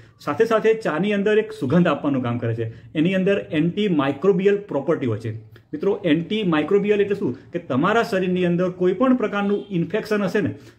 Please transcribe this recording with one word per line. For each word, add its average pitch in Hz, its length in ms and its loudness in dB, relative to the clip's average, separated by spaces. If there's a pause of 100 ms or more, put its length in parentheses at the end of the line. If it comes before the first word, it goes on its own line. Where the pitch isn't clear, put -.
(200)
સાથે 151 260 0
સાથે 220 280 2
ચાની 196 400 -2
અંદર 208 260 2
એક 214 120 -4
સુગંધ 170 360 2
આપવાનું 139 360 0
કામ 120 140 -2
કરે 113 180 -2
છે. 113 180 -6 (220)
એની 175 200 2
અંદર 196 240 2 (120)
એન્ટી 170 360 0
માઇક્રોબિયલ 185 720 2
પ્રોપર્ટી 139 480 -2
હોય 107 140 -2
છે. 110 180 -8 (360)
મિત્રો, 185 320 -2
એન્ટી 170 380 0
માઇક્રોબિયલ 196 580 2
એટલે 196 140 0
શું? 151 220 -4 (160)
કે 170 60 -4
તમારા 180 440 0
શરીરની 180 420 0
અંદર 175 240 0
કોઈ 180 240 0
પણ 247 220 2
પ્રકારનું 202 540 -2
ઇન્ફેક્શન 202 540 -2
હશે 190 180 0
ને 135 80 -2 (300)